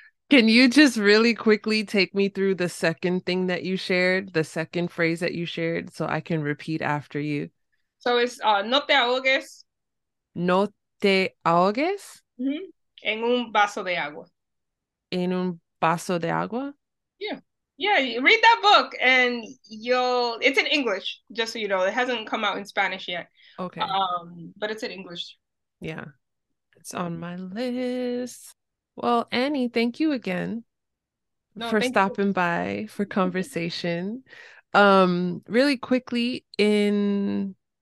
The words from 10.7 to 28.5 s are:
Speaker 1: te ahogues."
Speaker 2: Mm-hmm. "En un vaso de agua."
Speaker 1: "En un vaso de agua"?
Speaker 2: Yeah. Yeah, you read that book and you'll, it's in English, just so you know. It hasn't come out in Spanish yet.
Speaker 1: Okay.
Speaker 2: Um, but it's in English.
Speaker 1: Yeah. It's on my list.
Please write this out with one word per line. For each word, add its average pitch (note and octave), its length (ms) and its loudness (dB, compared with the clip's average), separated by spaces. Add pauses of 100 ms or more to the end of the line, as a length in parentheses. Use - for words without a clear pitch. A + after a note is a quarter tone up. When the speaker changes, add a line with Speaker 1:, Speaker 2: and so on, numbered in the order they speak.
Speaker 1:
te F#3+ 280 2 (160)
ahogues." G#3+ 760 0 (180)
Speaker 2:
Mm-hmm. C#4+ 260 -4 (380)
"En A3 200 -4
un A#3+ 280 0
vaso G#3 320 0
de F#3 120 -4
agua." D3+ 300 -8 (880)
Speaker 1:
"En F3+ 220 -2
un F3+ 280 -4 (200)
vaso E3+ 380 0
de E3 100 -4
agua"? F#3+ 440 -4 (460)
Speaker 2:
Yeah. F#4 200 -8 (380)
Yeah, G4 220 2
you B3 220 -2
read G4 200 6
that A4+ 200 6
book F4+ 400 4
and B3 420 2 (240)
you'll, B3 760 -2
it's C#4 180 4
in E4 80 0
English, A#3+ 520 -2 (120)
just A3+ 200 -4
so A#3+ 80 -10
you G#3+ 80 -4
know. F#3+ 140 0
It F#3+ 120 0
hasn't B3 340 -2
come A3 160 -4
out G3 140 -2
in G3+ 80 -10
Spanish F#3+ 420 -4
yet. F3 200 -8 (300)
Speaker 1:
Okay. F3+ 240 -8
Speaker 2:
Um, F3 760 -4
but G#3+ 160 -8
it's A3 120 -10
in G#3 80 -10
English. F3+ 460 -14 (420)
Speaker 1:
Yeah. - 260 -10 (720)
It's - 160 -18
on E3+ 260 -6
my F3 180 -12
list. B3 1160 -8 (420)